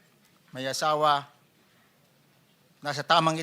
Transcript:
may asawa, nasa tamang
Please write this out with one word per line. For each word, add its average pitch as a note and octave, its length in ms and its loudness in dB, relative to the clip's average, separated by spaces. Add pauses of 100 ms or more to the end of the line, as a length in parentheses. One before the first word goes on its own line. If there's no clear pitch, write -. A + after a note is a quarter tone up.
(540)
may C3 160 -12
asawa, D3+ 560 0 (1500)
nasa C#3+ 240 -8
tamang D#3+ 400 4